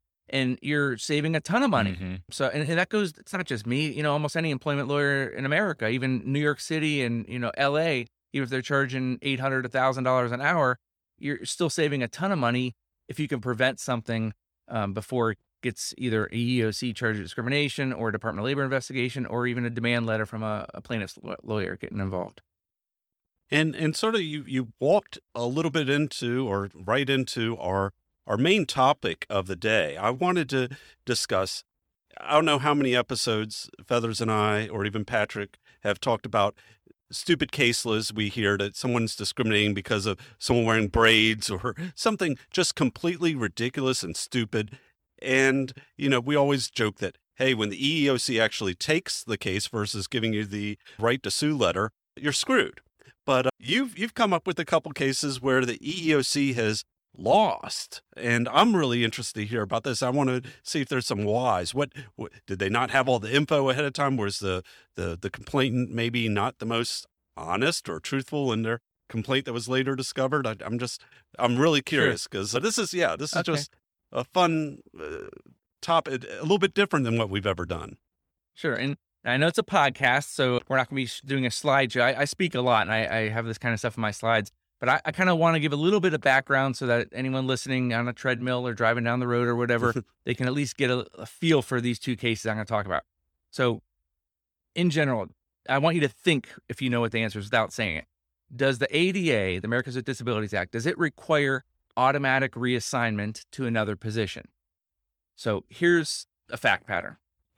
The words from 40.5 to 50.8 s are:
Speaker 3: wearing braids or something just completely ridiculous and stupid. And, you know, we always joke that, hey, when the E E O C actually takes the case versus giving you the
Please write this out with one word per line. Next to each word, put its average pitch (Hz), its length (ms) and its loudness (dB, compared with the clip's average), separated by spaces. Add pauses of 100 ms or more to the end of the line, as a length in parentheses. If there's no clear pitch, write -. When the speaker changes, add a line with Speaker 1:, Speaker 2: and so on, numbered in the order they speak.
Speaker 3:
wearing 110 220 4
braids 110 640 4
or 104 240 -4 (180)
something 185 440 0 (120)
just - 240 0
completely 165 600 0
ridiculous 127 680 -2
and 82 160 -6
stupid. 110 580 -2 (460)
And, 135 500 2 (240)
you 139 140 -2
know, 127 100 4
we 131 160 0
always 143 360 2
joke 110 260 0
that, 90 220 -6 (160)
hey, 131 180 2
when 110 160 0
the 95 80 -8
E 147 280 0
E 139 40 4
O 131 80 2
C 117 220 0
actually 107 340 0
takes - 500 -2
the 110 140 -4
case 98 300 -2
versus 104 400 -4
giving 113 260 -2
you 107 120 -2
the 104 340 -8 (180)